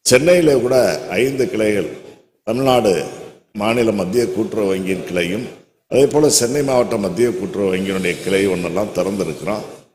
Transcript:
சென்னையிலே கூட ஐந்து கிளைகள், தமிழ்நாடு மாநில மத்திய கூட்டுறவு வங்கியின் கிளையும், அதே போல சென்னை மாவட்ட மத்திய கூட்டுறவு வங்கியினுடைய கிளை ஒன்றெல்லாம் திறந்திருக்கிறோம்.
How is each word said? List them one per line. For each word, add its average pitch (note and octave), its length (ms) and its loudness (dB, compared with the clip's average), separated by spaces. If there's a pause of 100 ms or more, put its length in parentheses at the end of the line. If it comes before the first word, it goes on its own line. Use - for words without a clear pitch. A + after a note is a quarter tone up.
சென்னையிலே D#3 520 4
கூட A#2+ 460 2 (100)
ஐந்து B2 400 0
கிளைகள், G#2 380 0 (560)
தமிழ்நாடு A2+ 600 2 (500)
மாநில A2+ 380 0
மத்திய G2+ 400 0
கூட்டுறவு G#2 440 -2
வங்கியின் F#2 360 -4
கிளையும், F2+ 320 -2 (440)
அதே C3+ 180 4
போல D3 240 2
சென்னை C3 340 0
மாவட்ட B2 340 0
மத்திய G2+ 320 0
கூட்டுறவு F#2+ 460 -2
வங்கியினுடைய F#2+ 480 -2
கிளை G2 240 2
ஒன்றெல்லாம் F2+ 480 -2
திறந்திருக்கிறோம். F2+ 640 -4 (360)